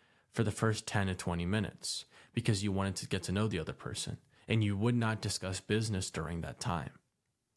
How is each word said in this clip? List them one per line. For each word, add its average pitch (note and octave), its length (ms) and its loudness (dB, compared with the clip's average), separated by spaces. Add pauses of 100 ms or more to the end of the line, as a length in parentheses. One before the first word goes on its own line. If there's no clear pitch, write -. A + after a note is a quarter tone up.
(300)
for A#2 140 2
the G2+ 80 2
first - 340 0
ten G2 220 2
to F#2 60 0
twenty F2 320 -2
minutes - 580 -2 (300)
because A2 280 2
you G#2 80 0
wanted F#2+ 260 0
to - 120 -6
get F#2+ 160 0
to - 80 -2
know G#2+ 160 2
the F#2 100 0
other D#2 140 -4
person, - 460 -8 (280)
and A2 160 4
you G2+ 140 2
would A#2 180 2
not A2 280 0
discuss F#2 380 -2
business G#2+ 500 0
during E2 320 -4
that - 180 -10
time. E2 300 -2 (680)